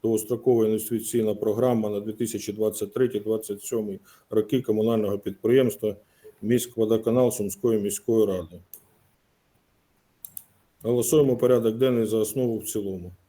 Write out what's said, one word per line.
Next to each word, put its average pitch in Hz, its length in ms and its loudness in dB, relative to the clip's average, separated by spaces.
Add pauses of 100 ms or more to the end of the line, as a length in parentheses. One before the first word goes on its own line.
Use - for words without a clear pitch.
довгострокова 113 640 2
інвестиційна 110 680 -2
програма 110 560 0
на 104 100 -4
дві 107 120 -8
тисячі 107 400 -6
двадцять 104 420 -4
третій 120 260 0
двадцять 107 420 -4
сьомий 104 380 -6 (300)
роки 107 320 0
комунального 107 560 0
підприємства 110 800 0 (460)
«Міськводоканал» 113 880 2
Сумської 107 500 -2
міської 107 460 0
ради. 90 340 -6 (2250)
Голосуємо 123 540 2
порядок 117 400 2
денний 120 300 2
за 107 100 0
основу 113 420 -2
в 104 60 -10
цілому. 95 480 -6 (160)